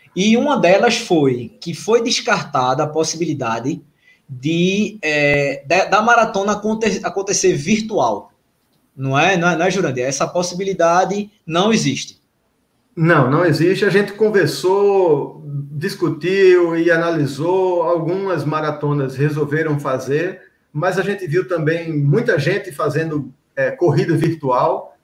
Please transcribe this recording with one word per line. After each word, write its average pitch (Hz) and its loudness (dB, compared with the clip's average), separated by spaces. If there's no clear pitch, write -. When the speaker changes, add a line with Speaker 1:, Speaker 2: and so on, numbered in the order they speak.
Speaker 1:
E 208 4
uma 277 2
delas 196 4
foi 131 0
que 170 -8
foi 226 0
descartada 147 -2
a 143 -2
possibilidade 151 -4
de, 170 -2
é, 147 0
da, 175 2
da 202 2
maratona 220 2
aconte-, 214 -2
acontecer 185 0
virtual. 160 -2
Não 135 -2
é, 180 4
não 170 2
é, 170 2
não 160 0
é, 190 2
Jurandir? 147 -2
Essa 143 -2
possibilidade 180 0
não 180 2
existe. 147 -2
Speaker 2:
Não, 160 4
não 160 2
existe. 175 2
A 202 4
gente 202 2
conversou, 185 2
discutiu 165 0
e 170 2
analisou. 170 0
Algumas 175 -2
maratonas 147 -4
resolveram 147 -2
fazer, 143 -4
mas 175 -2
a 190 0
gente 190 -6
viu 180 -2
também 165 -2
muita 180 0
gente 180 -2
fazendo, 151 -4
é, 135 -2
corrida 165 0
virtual, 143 -2